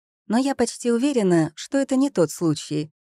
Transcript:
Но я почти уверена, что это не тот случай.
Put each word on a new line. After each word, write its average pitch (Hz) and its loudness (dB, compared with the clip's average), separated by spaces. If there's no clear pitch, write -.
Но 220 0
я 269 0
почти - -2
уверена, 220 2
что - -6
это 269 0
не 277 2
тот 170 0
случай. 151 -4